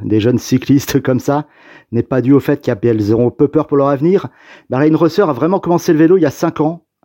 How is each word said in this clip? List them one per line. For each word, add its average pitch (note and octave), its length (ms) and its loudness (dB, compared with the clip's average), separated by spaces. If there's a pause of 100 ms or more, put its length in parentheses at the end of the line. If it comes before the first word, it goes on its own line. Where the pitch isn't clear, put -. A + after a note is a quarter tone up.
des G#2+ 160 0
jeunes A#2+ 180 2
cyclistes C3 640 0
<laughs> - 0 -
comme B2+ 200 -2
ça, D3 240 -2 (480)
n'est A#2 100 0
pas C3 180 -2
due B2+ 120 2
au C#3 60 6
fait D3 220 -2
qu'elles A2 540 0
ont A#2+ 160 0
peu D3 160 0
peur D3+ 200 -2
pour C#3+ 100 -2
leur C#3 100 2
avenir. D3 400 0 (420)
Marlene D3+ 260 2
Reusser E3 280 0
a D#3 100 0
vraiment D#3+ 260 -2
commencé E3+ 320 -2
le D#3 80 2
vélo E3 180 4
il F3+ 40 -2
y D#3 40 2
a C3+ 60 0
cinq E3 300 -4
ans, E3 220 -4 (220)